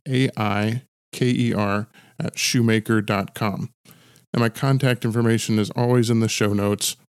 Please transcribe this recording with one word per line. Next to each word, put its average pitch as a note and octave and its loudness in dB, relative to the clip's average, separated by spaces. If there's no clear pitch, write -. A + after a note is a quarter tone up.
A C3 0
I G#2+ -2
K - -2
E A#2+ 0
R G#2 -2
at - -6
shoemaker A2+ 2
dot G2+ -4
com. G2 -4
And A#2+ 0
my A#2 2
contact C3+ 0
information A2+ 0
is G2+ 0
always A#2+ 2
in A#2 2
the A2+ 2
show G#2 0
notes, G2+ -2